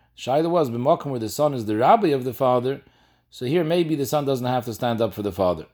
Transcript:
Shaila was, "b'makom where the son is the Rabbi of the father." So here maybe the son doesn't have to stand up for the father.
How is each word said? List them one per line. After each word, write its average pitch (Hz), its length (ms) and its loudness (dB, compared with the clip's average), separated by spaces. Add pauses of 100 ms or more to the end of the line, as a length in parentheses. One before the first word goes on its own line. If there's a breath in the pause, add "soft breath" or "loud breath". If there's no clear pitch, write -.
(180)
Shaila 156 320 -2
was, 165 200 2
"b'makom 127 380 0
where 131 120 -4
the 110 100 -4
son 147 240 0
is 117 120 -4
the 107 100 -2
Rabbi 175 340 4
of 135 140 0
the 123 100 -4
father." 127 480 0 (480 soft breath)
So - 160 -10
here 165 180 2
maybe 160 320 0
the 139 100 -2
son 147 180 0
doesn't 131 220 -2
have 123 200 -2
to 120 80 -6
stand 117 280 -2
up 107 120 0
for 104 100 -8
the 101 80 -2
father. 90 420 0